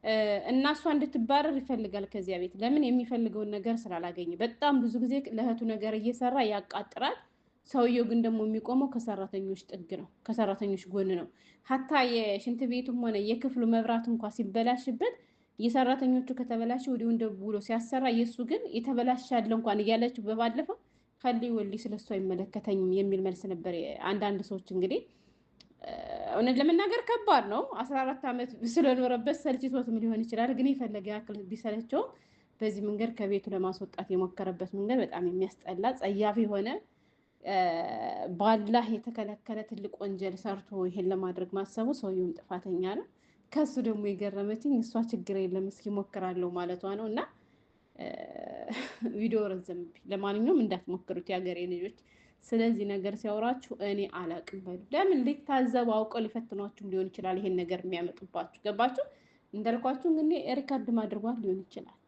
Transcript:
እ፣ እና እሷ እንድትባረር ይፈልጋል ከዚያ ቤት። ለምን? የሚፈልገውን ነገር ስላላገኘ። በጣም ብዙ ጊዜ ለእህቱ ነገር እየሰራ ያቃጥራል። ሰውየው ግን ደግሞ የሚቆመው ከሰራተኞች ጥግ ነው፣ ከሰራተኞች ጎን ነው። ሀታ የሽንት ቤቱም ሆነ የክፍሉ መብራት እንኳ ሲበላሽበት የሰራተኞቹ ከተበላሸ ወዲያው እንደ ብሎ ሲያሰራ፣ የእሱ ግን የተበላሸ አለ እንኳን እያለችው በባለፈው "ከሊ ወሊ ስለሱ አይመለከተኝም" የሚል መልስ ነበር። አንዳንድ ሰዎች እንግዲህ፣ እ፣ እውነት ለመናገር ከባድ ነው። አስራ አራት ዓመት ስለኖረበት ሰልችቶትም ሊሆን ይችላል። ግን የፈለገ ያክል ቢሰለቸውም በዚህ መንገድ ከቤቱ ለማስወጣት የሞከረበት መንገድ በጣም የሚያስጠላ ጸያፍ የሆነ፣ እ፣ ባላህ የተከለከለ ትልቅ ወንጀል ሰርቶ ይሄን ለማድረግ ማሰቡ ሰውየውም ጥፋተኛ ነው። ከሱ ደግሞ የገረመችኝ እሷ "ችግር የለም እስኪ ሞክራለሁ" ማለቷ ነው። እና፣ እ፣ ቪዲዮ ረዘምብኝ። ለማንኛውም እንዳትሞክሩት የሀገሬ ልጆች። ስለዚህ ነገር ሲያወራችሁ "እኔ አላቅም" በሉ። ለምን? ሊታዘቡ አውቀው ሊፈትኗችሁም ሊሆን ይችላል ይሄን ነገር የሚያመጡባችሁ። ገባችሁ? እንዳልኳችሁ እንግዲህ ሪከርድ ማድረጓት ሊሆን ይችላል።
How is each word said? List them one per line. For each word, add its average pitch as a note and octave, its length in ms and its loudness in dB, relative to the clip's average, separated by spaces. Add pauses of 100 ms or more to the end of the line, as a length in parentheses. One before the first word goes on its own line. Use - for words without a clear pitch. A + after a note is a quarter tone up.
እ፣ A3 80 2 (360)
እና B3+ 220 4
እሷ D4+ 180 -2
እንድትባረር C#4+ 680 4
ይፈልጋል G#3+ 500 -2
ከዚያ F#3+ 320 -4
ቤት። F3+ 200 -4
ለምን? C4+ 260 4
የሚፈልገውን A#3 640 2
ነገር G#3 280 0
ስላላገኘ። F3 580 -4
በጣም A#3+ 420 2
ብዙ A3+ 200 2
ጊዜ B3 160 2 (140)
ለእህቱ A#3 360 0
ነገር A3 300 0
እየሰራ A#3+ 500 0
ያቃጥራል። G#3 720 -2 (540)
ሰውየው A#3+ 340 4
ግን A#3 160 2
ደግሞ A3+ 200 2
የሚቆመው A#3 480 2
ከሰራተኞች G3 800 -4
ጥግ F3 280 -12
ነው፣ F#3+ 120 -8 (160)
ከሰራተኞች G3+ 640 0
ጎን F#3+ 260 0
ነው። F3 140 -2 (400)
ሀታ C4 240 0 (140)
የሽንት A#3 640 0
ቤቱም B3 320 -2
ሆነ A3+ 220 0
የክፍሉ A#3 480 0
መብራት A3+ 380 2
እንኳ A3+ 240 0
ሲበላሽበት A#3+ 840 0 (440)
የሰራተኞቹ B3+ 760 4
ከተበላሸ A#3+ 520 -2
ወዲያው A#3 240 0
እንደ A3+ 140 2 (120)
ብሎ G#3 240 -4
ሲያሰራ፣ A#3 500 -2
የእሱ A#3 340 2
ግን F4 240 0
የተበላሸ B3+ 680 0
አለ A3 180 2
እንኳን A3+ 280 2
እያለችው A3+ 440 2
በባለፈው A#3 520 0 (480)
"ከሊ A#3 260 2
ወሊ G#3 280 -2
ስለሱ G#3+ 320 -8
አይመለከተኝም" F#3+ 800 0
የሚል G3 300 2
መልስ F#3 240 -2
ነበር። F3 280 -6 (280)
አንዳንድ G3+ 400 0
ሰዎች F#3+ 280 -8
እንግዲህ፣ F#3+ 300 0 (840)
እ፣ - 100 -10 (380)
እውነት A#3+ 260 4
ለመናገር F4 480 6
ከባድ G#4 440 4
ነው። A3 140 0 (140)
አስራ B3+ 220 -4
አራት C4 260 -2
ዓመት B3+ 260 -2 (180)
ስለኖረበት B3+ 680 4
ሰልችቶትም B3+ 600 0
ሊሆን A3 220 0
ይችላል። A#3 320 0
ግን C4 160 2
የፈለገ G#3+ 400 -2
ያክል G#3 360 -8
ቢሰለቸውም A3+ 640 -2 (520)
በዚህ G#3 220 -2
መንገድ G#3+ 320 -2
ከቤቱ G3 360 -2
ለማስወጣት F#3+ 600 -4
የሞከረበት F#3 600 -2
መንገድ G#3 280 0
በጣም - 260 -2
የሚያስጠላ F#3 580 -2 (120)
ጸያፍ G3+ 420 0
የሆነ፣ G#3 300 2 (760)
እ፣ G3 140 -2 (760)
ባላህ G#3+ 560 4
የተከለከለ A3 760 -6
ትልቅ G#3+ 320 -10
ወንጀል F#3+ 400 -4
ሰርቶ G3 340 -8 (140)
ይሄን F3+ 240 0
ለማድረግ F#3 440 -2
ማሰቡ G3 420 -2
ሰውየውም F#3 400 -2
ጥፋተኛ F3+ 500 -4 (100)
ነው። - 120 -6 (460)
ከሱ D4+ 280 2
ደግሞ G#3+ 240 0
የገረመችኝ G3+ 720 -2
እሷ A3+ 180 0 (120)
"ችግር G#3 320 -4
የለም F#3+ 300 0
እስኪ - 240 -10
ሞክራለሁ" F#3 600 -2
ማለቷ F3 340 -4 (100)
ነው። A3 120 -4
እና፣ A3 120 -2 (800)
እ፣ - 100 -10 (1040)
ቪዲዮ G#3+ 360 0
ረዘምብኝ። F3+ 600 -8
ለማንኛውም G#3 520 2
እንዳትሞክሩት F3+ 680 -4
የሀገሬ F3+ 300 -2 (100)
ልጆች። F3+ 300 -6 (480)
ስለዚህ A3+ 400 2
ነገር G3+ 300 -2
ሲያወራችሁ A3+ 560 -2 (120)
"እኔ G3+ 160 0 (140)
አላቅም" E3+ 460 -8
በሉ። F3+ 180 -10 (120)
ለምን? E4 320 4
ሊታዘቡ B3+ 720 2
አውቀው A3 280 0
ሊፈትኗችሁም G#3+ 680 -6
ሊሆን F#3+ 180 0
ይችላል F#3 300 -4
ይሄን F#3+ 200 0
ነገር F3+ 240 0
የሚያመጡባችሁ። F3 840 -6
ገባችሁ? B3 420 2 (480)
እንዳልኳችሁ A#3+ 580 0
እንግዲህ D#4 300 4 (140)
ሪከርድ C4+ 380 -2
ማድረጓት A3 460 0
ሊሆን F#3+ 220 -2
ይችላል። - 480 -16